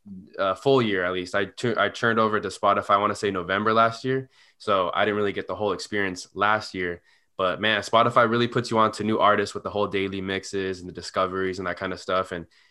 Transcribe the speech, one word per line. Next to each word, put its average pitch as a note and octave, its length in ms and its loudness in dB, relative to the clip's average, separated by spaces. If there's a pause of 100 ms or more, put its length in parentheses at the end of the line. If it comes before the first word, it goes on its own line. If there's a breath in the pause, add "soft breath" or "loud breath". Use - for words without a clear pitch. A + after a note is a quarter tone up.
(380)
a F#2+ 160 0
full C3+ 260 4
year, G2 240 0
at F2+ 80 -2
least. F#2 220 -4
I G2+ 120 0
tu-, A#2 300 -4
I G2+ 120 2
turned A2+ 320 0
over G#2+ 180 2
to G2 100 -4
Spotify, G2+ 420 0
I G2+ 80 6
wanna G#2 180 0
say G#2 160 -2
November F#2+ 400 0
last A2+ 320 2
year. C3 240 -2 (300 soft breath)
So F#2+ 360 0
I G2+ 100 4
didn't G#2 120 2
really G2+ 160 0
get F#2+ 160 -6
the F#2 80 -4
whole G#2 160 0
experience F#2+ 640 -4
last G#2 400 0
year. F2 280 -6 (340 soft breath)
But F#2 240 0
man, G#2 200 2
Spotify A#2 500 4
really A#2 160 2
puts A#2 240 -2
you A2+ 80 2
on G#2+ 140 4
to G#2 120 -6
new A2 140 0
artists G2+ 360 4
with G2+ 100 -10
the F#2+ 60 -8
whole G#2 180 0
daily G2 320 -2
mixes F#2+ 600 -4
and F2+ 80 -12
the E2+ 40 -12
discoveries F#2 640 -2
and F#2 80 -4
that F2 140 -4
kinda F#2 160 -6
stuff. F#2 340 -2
And E2+ 160 -8 (240 soft breath)